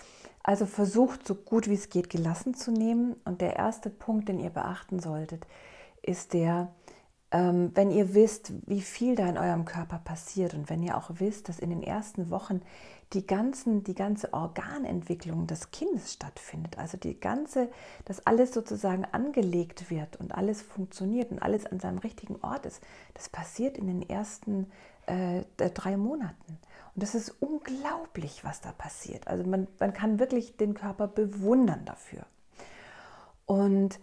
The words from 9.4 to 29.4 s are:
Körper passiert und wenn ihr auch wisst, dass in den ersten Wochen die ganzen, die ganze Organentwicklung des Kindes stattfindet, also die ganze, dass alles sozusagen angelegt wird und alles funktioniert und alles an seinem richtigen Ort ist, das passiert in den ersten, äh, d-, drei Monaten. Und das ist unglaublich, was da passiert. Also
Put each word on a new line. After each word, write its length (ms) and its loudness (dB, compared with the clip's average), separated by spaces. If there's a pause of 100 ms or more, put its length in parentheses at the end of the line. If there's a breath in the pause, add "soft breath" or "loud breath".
Körper 340 -6
passiert 540 -4
und 160 -6
wenn 120 -2
ihr 160 -2
auch 180 -6
wisst, 340 -2
dass 100 -8
in 100 -2
den 140 -2
ersten 460 -4
Wochen 320 -2 (520 loud breath)
die 120 -2
ganzen, 580 0
die 120 -4
ganze 380 -2
Organentwicklung 1120 -4
des 240 -8
Kindes 420 -4
stattfindet, 640 -10
also 200 -8
die 220 -6
ganze, 500 0 (360 loud breath)
dass 200 -10
alles 280 6
sozusagen 520 0
angelegt 840 0
wird 280 -6
und 180 -8
alles 260 0
funktioniert 720 -4
und 100 -6
alles 240 0
an 140 -6
seinem 200 -4
richtigen 420 -8
Ort 240 -6
ist, 160 -12 (320 loud breath)
das 160 -16
passiert 480 -4
in 100 -4
den 220 -4
ersten, 600 -4 (360 loud breath)
äh, 380 -2 (160)
d-, 140 2
drei 220 -2
Monaten. 640 -4 (360 loud breath)
Und 80 -2
das 120 -2
ist 140 -4 (120)
unglaublich, 1000 -4
was 160 -8
da 140 -12
passiert. 540 -12
Also 180 -2